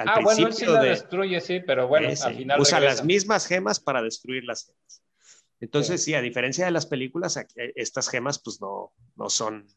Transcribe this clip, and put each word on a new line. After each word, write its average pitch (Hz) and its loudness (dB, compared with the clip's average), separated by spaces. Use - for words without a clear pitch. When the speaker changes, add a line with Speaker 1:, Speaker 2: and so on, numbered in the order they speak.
Speaker 1:
Ah, 220 4
bueno, 208 6
él 220 6
sí 156 4
Speaker 2:
principio 185 0
Speaker 1:
las 135 6
Speaker 2:
de 127 4
Speaker 1:
destruye, 180 -2
sí, 180 -4
pero 127 2
bueno, 135 4
Speaker 2:
Eh, 143 -2
sí, 143 -4
Speaker 1:
al 120 -2
final 131 0
Speaker 2:
usa 147 4
Speaker 1:
regresan. 139 6
Speaker 2:
las 131 -2
mismas 196 2
gemas 190 0
para 131 -2
destruir 120 -8
las 120 -8
gemas. - -20
Entonces, 147 -2
Speaker 1:
Sí. - -4
Speaker 2:
sí, 156 0
a 135 2
diferencia 127 -2
de 175 2
las 160 -2
películas, 143 -6
aquí, - -10
eh, 120 -8
estas 123 -4
gemas, 131 -4
pues, - -12
no, 98 -10
no 104 -8
son. 107 -6